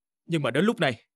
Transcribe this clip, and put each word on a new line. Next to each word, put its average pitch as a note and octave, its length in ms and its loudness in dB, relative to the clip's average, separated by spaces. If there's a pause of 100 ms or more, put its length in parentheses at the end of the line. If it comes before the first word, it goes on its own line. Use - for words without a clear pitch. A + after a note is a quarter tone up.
(260)
Nhưng D#3+ 160 -2
mà B2+ 80 -2
đến C#3 140 2
lúc A3 160 0
này, C3+ 360 -2